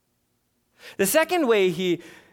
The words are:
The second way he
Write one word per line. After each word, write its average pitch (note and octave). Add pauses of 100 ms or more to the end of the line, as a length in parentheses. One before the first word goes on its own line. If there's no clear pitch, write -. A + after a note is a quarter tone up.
(960)
The G3
second D#4+
way G3+
he E3+ (300)